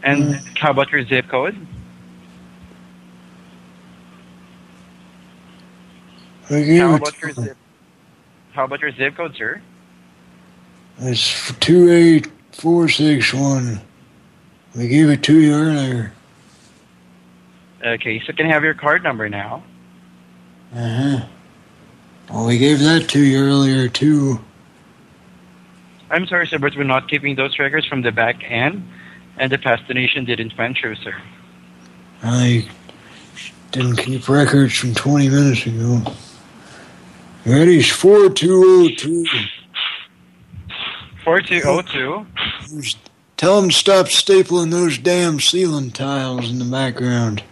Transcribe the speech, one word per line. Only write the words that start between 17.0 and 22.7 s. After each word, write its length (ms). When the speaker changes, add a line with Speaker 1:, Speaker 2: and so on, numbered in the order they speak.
Speaker 1:
Okay, 400
so 80
can 140
I 60
have 100
your 120
card 280
number 260
now? 360
Speaker 2:
Uh-huh. 540
Well, 160
we 120
gave 220